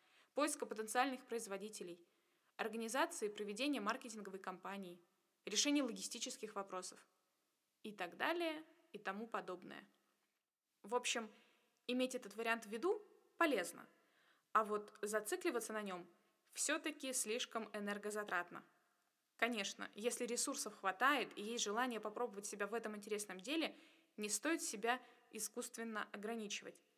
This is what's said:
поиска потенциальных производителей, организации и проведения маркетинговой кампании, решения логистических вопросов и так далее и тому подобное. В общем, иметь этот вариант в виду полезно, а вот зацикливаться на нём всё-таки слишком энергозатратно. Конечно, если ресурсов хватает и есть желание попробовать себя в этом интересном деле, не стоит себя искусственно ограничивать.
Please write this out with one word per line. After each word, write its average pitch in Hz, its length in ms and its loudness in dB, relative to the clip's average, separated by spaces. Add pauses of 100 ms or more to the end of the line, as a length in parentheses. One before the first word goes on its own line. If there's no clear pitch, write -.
(340)
поиска 294 320 2
потенциальных 247 600 0
производителей, 196 720 -6 (560)
организации 226 680 0
и 208 80 0
проведения 214 480 0
маркетинговой 214 580 -4
кампании, 185 640 -8 (420)
решения 285 400 6
логистических 226 720 -4
вопросов 196 500 -6 (760)
и 214 80 -8
так 180 240 -4
далее 320 480 2 (300)
и - 40 -10
тому 202 300 -4
подобное. 180 580 -6 (960)
В 208 120 -2
общем, 240 340 0 (580)
иметь 254 280 4
этот 202 200 -6
вариант 226 300 2
в 208 40 -12
виду 330 360 2 (320)
полезно, - 480 4 (680)
а 220 100 8
вот 208 380 -2
зацикливаться 226 720 0
на 214 80 0
нём 185 260 -4 (460)
всё-таки 302 580 0
слишком 226 600 -2
энергозатратно. 202 920 -2 (720)
Конечно, 208 580 2
если 233 300 0
ресурсов 233 500 0
хватает 233 600 4
и 196 40 -4
есть 226 220 0
желание 226 360 0
попробовать 214 460 -4
себя 202 220 -2
в 202 60 -4
этом 208 220 -2
интересном 202 440 -4
деле, 269 360 0 (420)
не 208 120 0
стоит 311 320 2
себя 233 400 0 (300)
искусственно 226 800 -6
ограничивать. 208 680 -4 (180)